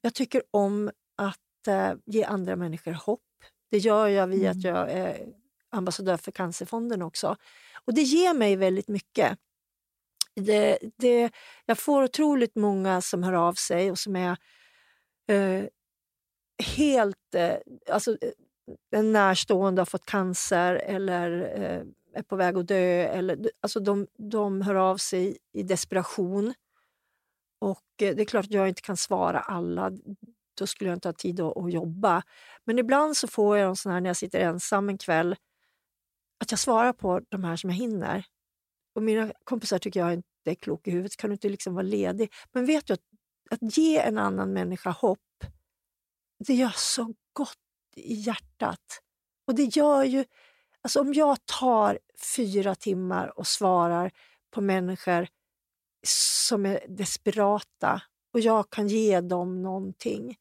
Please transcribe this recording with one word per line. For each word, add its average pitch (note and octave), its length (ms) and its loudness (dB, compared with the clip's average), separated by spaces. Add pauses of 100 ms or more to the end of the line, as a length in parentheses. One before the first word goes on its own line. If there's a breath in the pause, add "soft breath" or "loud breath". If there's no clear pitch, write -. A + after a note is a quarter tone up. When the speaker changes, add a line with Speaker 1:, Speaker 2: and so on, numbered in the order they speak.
Speaker 1:
Jag A#3 140 -2
tycker B3+ 360 0
om G#3 400 0 (260)
att, - 520 -8
eh, F#3+ 240 2 (140)
ge G#3+ 180 0
andra F#3 320 -4
människor E3 360 -6
hopp. G#3 280 -4 (500 soft breath)
Det G#3+ 80 4
gör G#3+ 300 4
jag G3 180 4
via F#3+ 240 2
Speaker 2:
Mm. F3+ 80 -4
Speaker 1:
att F#3 60 -8
jag F3+ 260 0
är - 360 -6 (440)
ambassadör F#3 460 -2
för - 160 -10
Cancerfonden G3 720 -6
också. - 340 -4 (480 loud breath)
Och - 100 -2
det D4+ 80 4
ger E4 320 4
mig G#3 220 4
väldigt F#3+ 320 0
mycket. F#3 500 0 (960)
Det, G#3 440 2 (180)
det, A#3+ 340 4 (360 loud breath)
jag A3+ 120 0
får C#4+ 240 4
otroligt C4 540 2
många F#3+ 440 2
som F3+ 220 -4
hör F#3 100 0
av F3 200 4
sig F#3 380 0
och F3+ 80 -4
som G3 180 -4
är, F3+ 200 -2 (920 soft breath)
eh, G3 360 2 (1120)
helt, B3 580 2
eh, F3 200 2 (380)
alltså, G#3 180 0 (100)
eh, - 100 -4 (600)
en G#3+ 220 2
närstående F#3+ 680 4
har F3 60 2
fått - 200 -6
cancer F3+ 680 0
eller, F3+ 560 -2 (320)
eh, F3 200 -4 (360)
är - 40 -10
på - 140 -6
väg F3+ 200 2
att F3 120 -2
dö. F3+ 380 2
Eller, F#3 440 -2 (100)
alltså A3 200 -4
de, G3+ 260 0 (120)
de G#3 440 -2
hör G3 120 0
av F#3+ 220 4
sig F#3+ 420 -2 (140)
i G#3 100 -6
desperation. F#3+ 920 -2 (1040)
Och, G3 180 -4 (240)
eh, F#3+ 140 2
det G#3+ 60 0
är - 20 2
klart G#3 200 0
att G3+ 60 -10
jag G3 180 2
inte F#3 140 -4
kan G3 140 -6
svara F3+ 440 0
alla. F3 500 -4 (680)
Då F#3+ 80 -6
skulle F#3+ 240 -6
jag F3 60 -4
inte F3+ 120 -6
ha E3 40 -4
tid F3+ 280 -6
att, D#3+ 160 -4
att F3 160 -4
jobba. E3+ 500 0 (420 loud breath)
Men A3+ 140 0
ibland C#4 380 2
så C4 120 -2
får G#3 300 4
jag G3 100 4
en F#3 80 -2
sån F#3+ 160 -4
här F3+ 80 0
när F3+ 100 -2
jag F3 60 0
sitter F#3 240 -2
ensam F#3 480 0
en G3 100 -4
kväll. F3 380 0 (1040)
Att - 120 -8
jag G#3+ 60 -2
svarar A#3+ 340 4
på F#3 360 -2
de F#3+ 160 -6
här E3+ 120 -4
som F3+ 140 -6
jag F3 60 0
hinner. G#3 480 -4 (720)
Och G#3+ 80 -4
mina A3 300 0 (120)
kompisar G#3 340 -4
tycker F#3+ 220 -4
jag F3 120 0
inte F3 140 -6 (180)
är D#3+ 100 -2
klok - 320 -8
i F#3+ 40 -4
huvudet. F3+ 260 -4
Kan G#3 140 -4
du G3+ 40 -2
inte G3+ 140 -4
liksom G3 260 -6
vara F#3 80 -2
ledig? G3+ 500 -2 (200 loud breath)
Men B3+ 140 -2
vet D4+ 200 2
du - 60 0
att, F#3 80 -2 (500)
att A3 280 -4
ge D#4 200 4
en G#3+ 200 0
annan F#3+ 340 -2
människa F#3 380 -4
hopp, - 540 -2 (1040)
det C4+ 80 4
gör B3 220 2
så A3+ 380 -4 (180)
gott - 240 -8 (400)
i - 180 -8
hjärtat. - 840 -6 (460)
Och B3+ 80 0
det B3+ 220 2
gör D4 280 6
ju... C4+ 200 0 (580 soft breath)
Alltså C#4+ 180 2
om C#4+ 140 0
jag C#4+ 320 2
tar A3 520 2 (380)
fyra G3 380 0
timmar F#3 640 -4
och F3 80 -8
svarar F3 640 2 (400 soft breath)
på - 100 -6
människor F#3 680 0 (800)
som - 600 0
är G3 220 0
desperata G3+ 1120 -2 (300)
och A#3+ 80 0
jag A3 300 2
kan G#3 180 -4
ge G#3 320 4
dem F3+ 420 -4
någonting. G3 800 -8